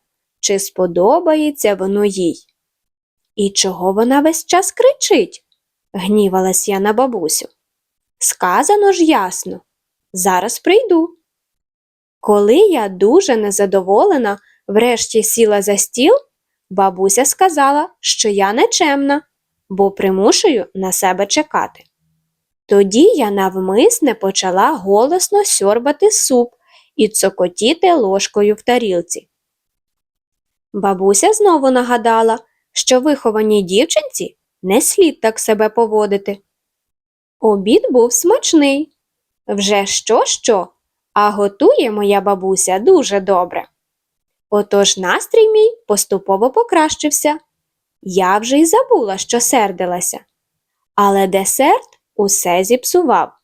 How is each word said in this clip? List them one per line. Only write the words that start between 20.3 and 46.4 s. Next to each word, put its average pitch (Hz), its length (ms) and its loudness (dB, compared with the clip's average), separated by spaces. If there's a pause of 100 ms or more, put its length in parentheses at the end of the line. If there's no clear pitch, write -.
на 190 180 -6
себе 190 340 -2
чекати. - 580 -4 (840)
Тоді 202 360 4
я 330 280 4
навмисне 196 840 0
почала 190 600 -2
голосно 269 680 0
сьорбати 247 680 0
суп 247 440 0 (420)
і 214 120 2
цокотіти 208 840 -2
ложкою 208 600 0
в 214 80 -16
тарілці. 208 680 -4 (1400)
Бабуся 196 600 0
знову 330 380 2
нагадала, 233 680 0 (340)
що - 280 0
вихованій 214 600 0
дівчинці 240 760 -2 (260)
не 196 180 0
слід 330 400 0
так 220 180 -2
себе 214 300 0
поводити. 208 720 -2 (1000)
Обід 220 500 2
був 247 220 2
смачний. 311 840 0 (500)
Вже 202 400 -2
що-що, 220 840 -2 (440)
а 208 180 2
готує 233 600 0
моя 202 300 0
бабуся 190 580 -2
дуже 233 420 2
добре. 180 480 -2 (840)
Отож 202 440 0
настрій 427 500 0
мій 440 280 2 (100)
поступово 202 640 -2